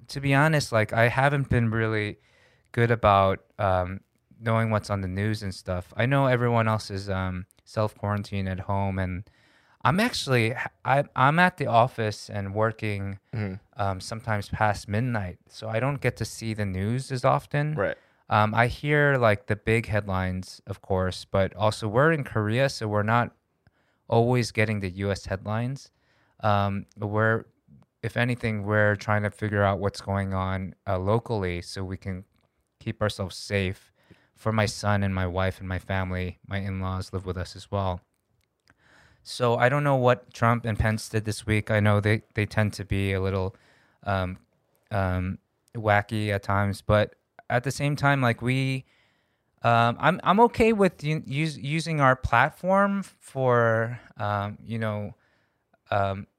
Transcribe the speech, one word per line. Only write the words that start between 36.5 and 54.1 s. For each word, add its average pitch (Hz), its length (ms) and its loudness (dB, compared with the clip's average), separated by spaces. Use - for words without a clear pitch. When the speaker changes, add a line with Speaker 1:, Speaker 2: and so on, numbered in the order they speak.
Speaker 1:
in-laws 95 540 -6
live 90 140 -6
with 90 120 -6
us - 180 -8
as - 140 -20
well. 95 300 -4
So 120 340 0
I 123 140 4
don't 143 140 0
know 143 120 2
what 123 380 2
Trump 117 320 2
and 107 120 -2
Pence 110 300 0
did 110 160 -2
this 107 220 -6
week. 107 240 0
I 107 100 4
know 104 200 6
they, 107 220 2
they 104 100 0
tend 104 300 0
to 98 100 -10
be 98 300 -2
a 95 60 -2
little, 95 360 -2
um, 95 340 -4
um, 92 480 -2
wacky 107 540 0
at 101 140 -2
times, 101 400 0
but 107 320 2
at 123 160 0
the 135 60 -2
same 143 260 -2
time, 139 240 2
like, 117 220 0
we, 131 420 -2
um, 117 360 4
I'm, 151 240 0
I'm 190 180 4
okay 233 340 4
with 196 280 2
u-, 151 240 -2
us-, 143 300 -2
using 151 460 -2
our 131 140 6
platform 190 840 2
for, 120 960 0